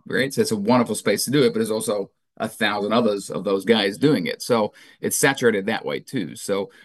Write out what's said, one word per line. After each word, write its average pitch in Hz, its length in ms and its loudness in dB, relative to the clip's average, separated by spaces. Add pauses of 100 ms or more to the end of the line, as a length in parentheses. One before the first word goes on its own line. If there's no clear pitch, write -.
right? 127 260 -2
So - 80 0
it's - 120 2
a 113 40 -2
wonderful 113 380 2
space - 300 -2
to - 60 -4
do 143 120 4
it, 117 100 4
but 110 60 -2
there's 110 120 -2
also 107 400 -4 (260)
a 110 120 -4
thousand 104 440 -2
others 107 380 0
of 92 140 -6
those 98 200 0
guys 104 340 2
doing 131 280 2
it. - 160 -6
So 110 300 0 (280)
it's - 160 -2
saturated 117 500 2
that 107 180 -2
way 69 160 -4
too. 87 360 -8
So 98 340 -4 (140)